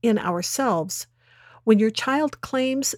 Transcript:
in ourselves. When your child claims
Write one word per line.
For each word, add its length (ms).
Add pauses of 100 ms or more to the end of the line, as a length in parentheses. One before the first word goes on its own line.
in 160
ourselves. 880 (580)
When 140
your 120
child 500
claims 580